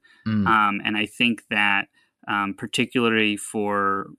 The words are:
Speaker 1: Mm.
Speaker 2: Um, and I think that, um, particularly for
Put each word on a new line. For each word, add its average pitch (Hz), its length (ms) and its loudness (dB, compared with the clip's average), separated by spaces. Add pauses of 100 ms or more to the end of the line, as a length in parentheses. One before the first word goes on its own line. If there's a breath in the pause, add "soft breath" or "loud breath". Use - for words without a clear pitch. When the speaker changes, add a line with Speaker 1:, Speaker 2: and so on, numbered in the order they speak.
(280 soft breath)
Speaker 1:
Mm. 107 200 2
Speaker 2:
Um, 104 380 4
and 110 100 -2
I 107 120 -2
think 120 420 -2
that, 101 380 2 (400)
um, 101 260 -2
particularly 113 840 0
for 101 840 -2